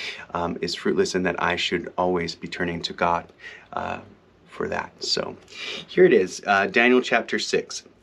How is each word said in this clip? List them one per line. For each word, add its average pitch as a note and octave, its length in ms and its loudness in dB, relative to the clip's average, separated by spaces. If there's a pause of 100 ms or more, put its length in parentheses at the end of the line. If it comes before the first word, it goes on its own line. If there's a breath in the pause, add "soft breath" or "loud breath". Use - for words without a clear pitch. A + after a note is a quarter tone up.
(340 loud breath)
um, E2+ 280 -2
is E2+ 120 -4
fruitless, F#2 420 0
and F2+ 100 0
that F2 180 0
I F2 140 0
should E2+ 400 -2
always F2+ 360 0
be - 140 -12
turning E2+ 360 -6
to - 100 -8
God, E2+ 320 0 (480 loud breath)
uh, F2+ 240 -6 (500)
for - 220 -6
that. - 340 -8
So - 320 -4 (500 loud breath)
here F3+ 200 6
it D3+ 80 8
is, F#2 340 2
uh, G2+ 200 4
Daniel A#2+ 340 6
chapter A2+ 380 0
six. - 440 -4 (200)